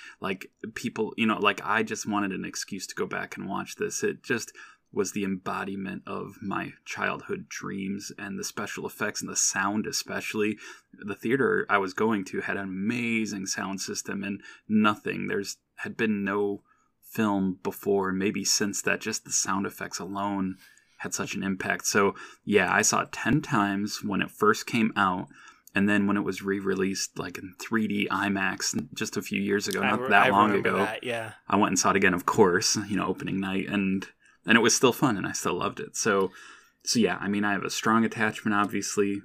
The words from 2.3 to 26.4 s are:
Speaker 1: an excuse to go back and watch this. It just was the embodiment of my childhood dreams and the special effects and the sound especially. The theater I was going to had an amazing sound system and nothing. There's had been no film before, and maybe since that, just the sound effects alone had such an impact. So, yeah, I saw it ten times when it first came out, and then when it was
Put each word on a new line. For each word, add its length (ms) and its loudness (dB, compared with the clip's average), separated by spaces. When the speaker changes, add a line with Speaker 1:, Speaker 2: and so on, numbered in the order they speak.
Speaker 1:
an 140 -6
excuse 420 -8
to 80 -14
go 100 -2
back 320 -6
and 100 -8
watch 280 -8
this. 260 -4
It 220 -2
just 280 -4
was 200 -2
the 120 -4
embodiment 840 -6
of 340 -10
my 300 -6
childhood 640 -6
dreams 720 -8
and 220 -8
the 40 -6
special 440 -8
effects 340 -6
and 80 -8
the 60 -8
sound 500 0
especially. 720 -2
The 220 -8
theater 560 2
I 80 4
was 160 0
going 320 2
to 160 -6
had 160 -4
an 60 -6
amazing 840 -2
sound 360 -6
system 420 -6
and 180 -6
nothing. 600 2
There's 300 -4
had 140 -10
been 260 2
no 380 0
film 580 2
before, 480 0
and 100 0
maybe 240 0
since 380 0
that, 200 0
just 240 -6
the 60 -14
sound 340 0
effects 340 -8
alone 580 -4
had 160 -10
such 220 -4
an 80 -4
impact. 440 -2
So, 280 4
yeah, 260 6
I 120 8
saw 180 4
it 100 -4
ten 300 2
times 640 0
when 180 0
it 100 -4
first 360 2
came 280 2
out, 320 2
and 140 4
then 180 4
when 120 2
it 60 0
was 180 -4